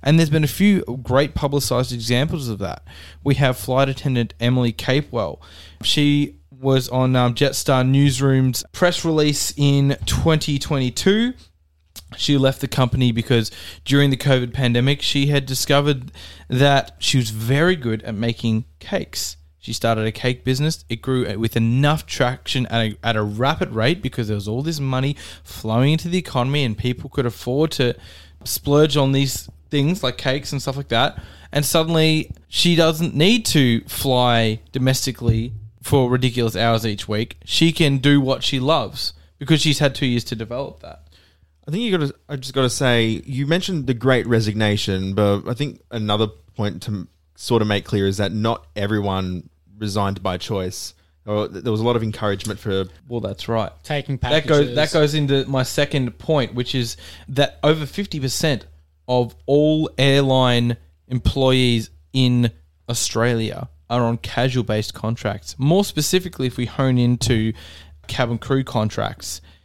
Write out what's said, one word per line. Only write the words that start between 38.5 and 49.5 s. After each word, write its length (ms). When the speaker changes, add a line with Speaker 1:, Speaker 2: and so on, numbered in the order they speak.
Speaker 1:
loves 540
because 220
she's 180
had 160
two 120
years 180
to 100
develop 460
that. 220
Speaker 2:
I 40
think 140
you 120
gotta, 180
I 60
just 200
gotta 160
say, 540
you 220
mentioned 400
the 80
Great 320
Resignation, 880
but 340
I 60
think 260
another 360
point 260
to 80
m-, 180
sort 260
of 60
make 160
clear 220
is 100
that 160
not 420
everyone 760